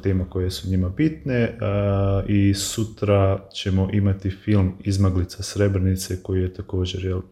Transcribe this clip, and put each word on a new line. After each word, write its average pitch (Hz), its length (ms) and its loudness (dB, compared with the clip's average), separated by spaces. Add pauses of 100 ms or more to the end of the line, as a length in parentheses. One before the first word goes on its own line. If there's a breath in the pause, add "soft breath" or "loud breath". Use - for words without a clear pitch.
tema 92 280 0
koje 92 200 -2
su - 180 -8
njima 92 200 2
bitne, 127 720 -2
a, 98 680 0
i 101 260 4
sutra 101 1000 0
ćemo 95 380 0
imati 98 380 0
film 95 420 0 (120)
Izmaglica 95 580 0
Srebrenice, 95 800 0
koji 95 200 -2
je 90 120 -4
također, 92 500 -4
jel, 92 160 -2 (120)